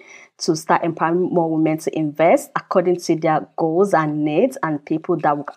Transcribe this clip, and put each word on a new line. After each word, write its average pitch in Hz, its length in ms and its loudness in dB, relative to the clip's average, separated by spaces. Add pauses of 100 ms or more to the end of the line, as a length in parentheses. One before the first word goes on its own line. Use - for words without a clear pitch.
(380)
to - 180 -2
start 160 280 0
empowering 165 380 -2 (120)
more 165 180 0
women 156 260 2
to - 200 -6
invest 160 580 2
according 180 420 0
to 170 180 -2
their 160 320 0 (100)
goals 175 360 2
and 151 320 0
needs 160 380 0
and 156 220 -4
people 160 320 -2
that 151 200 0
will 143 200 -10